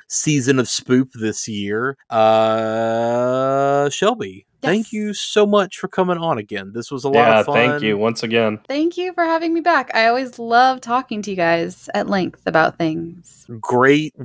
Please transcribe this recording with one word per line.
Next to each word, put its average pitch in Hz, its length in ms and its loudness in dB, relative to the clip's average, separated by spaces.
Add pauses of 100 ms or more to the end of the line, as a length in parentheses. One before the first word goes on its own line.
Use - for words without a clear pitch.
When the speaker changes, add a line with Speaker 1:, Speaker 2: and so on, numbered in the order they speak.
Speaker 1:
season 139 520 0
of 117 80 0
Spoop 127 480 0
this 110 320 -6
year. 107 500 -4 (120)
Uh, 117 1800 2
Shelby, 143 560 -2 (160)
thank 214 260 -2
Speaker 2:
Yes. - 60 -14
Speaker 1:
you 208 200 -6
so - 320 0
much 202 320 0
for 185 100 -8
coming 180 300 -2
on 165 200 -2
again. 104 360 -8
This 117 180 -8
was 131 120 -6
a 139 60 -2
lot 135 60 2 (120)
Speaker 3:
Yeah, 110 140 6
Speaker 1:
of 104 60 0
fun. 143 80 0
Speaker 3:
thank 123 280 2
you 107 140 0
once 110 260 -2
again. 113 440 0
Speaker 2:
Thank 311 300 -2
you 359 160 -6
for 349 100 -2
having 330 300 -2
me 330 80 -2
back. 302 320 0
I 226 140 2
always 247 320 -2
love 247 420 2
talking 240 420 -4
to 208 80 -8
you 190 60 -6
guys 170 560 -2
at - 160 -2
length - 360 -2
about 160 320 2
things. 165 680 -6 (160)
Speaker 1:
Great 139 520 4 (120)